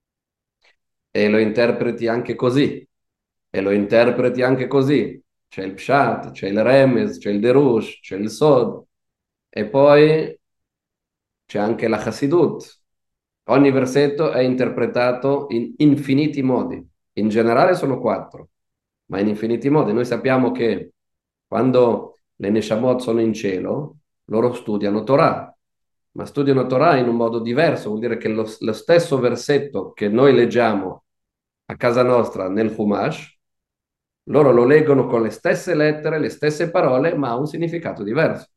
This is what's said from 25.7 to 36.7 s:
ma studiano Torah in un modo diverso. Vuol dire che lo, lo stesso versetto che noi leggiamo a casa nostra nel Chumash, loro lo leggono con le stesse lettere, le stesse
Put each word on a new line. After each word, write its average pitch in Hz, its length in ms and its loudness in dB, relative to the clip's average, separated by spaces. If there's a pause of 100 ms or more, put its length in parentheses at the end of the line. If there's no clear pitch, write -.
ma 101 120 -12
studiano 135 420 0
Torah 139 300 2
in 123 120 0
un 117 80 0
modo 117 240 -2
diverso. 120 480 -2
Vuol 107 140 -6
dire 113 140 -4
che 113 120 -6
lo, 110 180 -4 (140)
lo 110 120 -4
stesso 165 460 0
versetto 123 760 -2
che 104 160 -4
noi 127 240 4
leggiamo 110 720 0 (600)
a - 100 -12
casa 123 300 0
nostra 107 440 0
nel 107 240 -2
Chumash, 104 640 -4 (880)
loro 135 280 4
lo 120 120 4
leggono 139 420 4
con 117 160 0
le 107 80 -4
stesse 180 440 -4
lettere, 151 460 -2
le 143 80 -4
stesse 151 420 -4